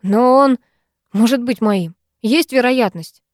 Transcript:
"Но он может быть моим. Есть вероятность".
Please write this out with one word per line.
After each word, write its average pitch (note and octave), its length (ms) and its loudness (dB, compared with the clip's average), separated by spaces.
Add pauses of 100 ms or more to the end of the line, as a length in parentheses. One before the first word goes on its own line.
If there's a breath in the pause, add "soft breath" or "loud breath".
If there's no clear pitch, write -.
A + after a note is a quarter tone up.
"Но A#3 340 2
он C4+ 220 2 (540)
может A#3 300 0
быть A#3+ 180 -4
моим. F#3+ 360 -2 (260)
Есть C#4+ 300 -2
вероятность". B3 720 -2 (120)